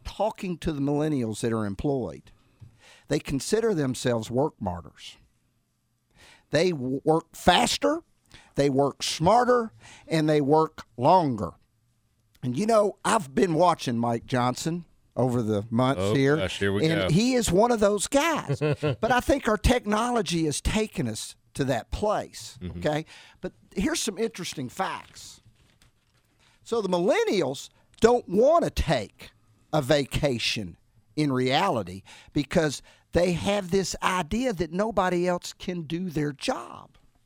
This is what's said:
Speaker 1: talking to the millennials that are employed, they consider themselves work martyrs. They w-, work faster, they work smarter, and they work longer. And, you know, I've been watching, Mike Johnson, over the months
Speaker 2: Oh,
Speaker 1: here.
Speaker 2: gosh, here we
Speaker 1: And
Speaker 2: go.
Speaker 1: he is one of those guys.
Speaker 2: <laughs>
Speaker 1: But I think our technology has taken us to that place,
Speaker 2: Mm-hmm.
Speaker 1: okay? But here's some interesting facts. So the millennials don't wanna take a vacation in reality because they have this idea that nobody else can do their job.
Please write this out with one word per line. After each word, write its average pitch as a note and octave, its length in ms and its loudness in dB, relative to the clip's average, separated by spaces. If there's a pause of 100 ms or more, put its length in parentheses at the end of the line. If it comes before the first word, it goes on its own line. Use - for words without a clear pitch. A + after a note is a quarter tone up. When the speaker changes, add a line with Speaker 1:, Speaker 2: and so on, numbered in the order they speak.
Speaker 1:
talking G3 560 -4
to E3+ 120 -4
the C#3 100 -2
millennials C#3+ 580 0
that A#2 120 -2
are A2 140 0
employed, G2+ 640 -4 (760)
they C#3+ 100 0
consider G#3+ 560 -2
themselves B2 560 -2
work C3+ 300 -2
martyrs. - 580 -10 (1300)
They E3+ 200 2
w-, C3 320 -4
work D#3 220 2 (100)
faster, A#3+ 680 2 (520)
they C#3+ 160 2
work C3+ 320 0
smarter, A#3 680 2 (360)
and D#3 220 2
they D3+ 120 4
work D#3 440 2 (100)
longer. B2+ 560 2 (920)
And, B2 140 -2
you G#3 100 -2
know, G#3 360 4
I've E3+ 300 0
been F3 220 4
watching, D#3+ 420 2
Mike A#2 300 -2
Johnson, C3 580 -2 (320)
over B2 240 0
the G#2+ 280 0
months B2+ 320 2
Speaker 2:
Oh, G2+ 120 0
Speaker 1:
here. C#3 240 4
Speaker 2:
gosh, - 220 -4
here G2+ 120 2
we G#2 160 2
Speaker 1:
And G2 220 0
Speaker 2:
go. - 40 2
Speaker 1:
he A#3+ 200 4
is G#3+ 180 0
one A3 200 4
of A#3 100 0
those G3+ 260 2
guys. C#4 540 0
Speaker 2:
<laughs> D3 200 0 (200)
Speaker 1:
But A#3 100 2
I B3 80 4
think C#4 300 0
our G#3+ 80 2
technology G#3+ 880 0
has C#3+ 160 -4
taken G3 480 -2
us - 260 -10 (200)
to D3 100 -2
that B2+ 260 -4
place, - 720 -4
Speaker 2:
Mm-hmm. F2 180 -10
Speaker 1:
okay? D3+ 260 -2 (360)
But C3+ 100 -10 (240)
here's C#4 240 -2
some F#3+ 180 -6
interesting F#3 520 -6
facts. - 720 -10 (1200)
So A3+ 180 -4
the G3 80 -4
millennials F#3 800 0 (300)
don't A#3+ 300 4
wanna B3 400 4
take - 600 -4 (420)
a D#3 80 2
vacation B2+ 960 -2 (380)
in D3 180 0
reality B2+ 680 0 (280)
because D3+ 500 0 (320)
they F3+ 180 2
have F#3+ 400 -2
this G3 320 -2
idea F#3 500 -2
that D#3+ 180 -6
nobody F3+ 560 0
else F3 260 -4
can F3+ 280 -8
do E3 280 -6
their D3 220 -4
job. - 600 -8 (340)